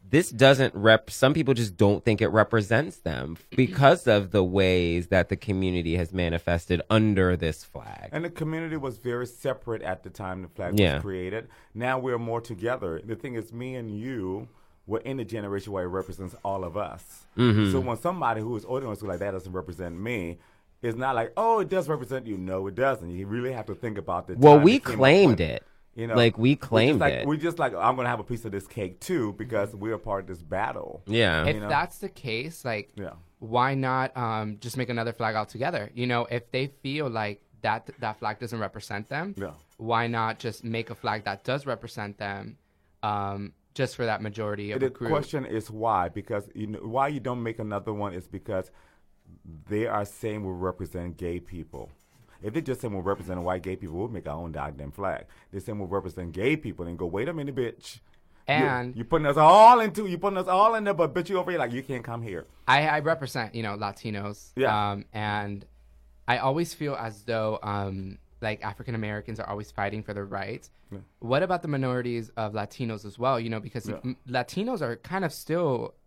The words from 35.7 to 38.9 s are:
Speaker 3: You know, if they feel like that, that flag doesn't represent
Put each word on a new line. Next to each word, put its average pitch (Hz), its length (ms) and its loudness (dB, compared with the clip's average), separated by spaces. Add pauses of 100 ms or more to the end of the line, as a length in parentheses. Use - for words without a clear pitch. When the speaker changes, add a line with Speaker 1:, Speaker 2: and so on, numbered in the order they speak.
Speaker 3:
You 120 120 -2
know, 120 240 0
if 120 200 -6
they 131 160 -2 (160)
feel 139 260 -4
like 107 320 -4 (220)
that, 113 260 -2 (120)
that 107 180 -6
flag 107 200 -6
doesn't 117 200 -8
represent 104 500 -8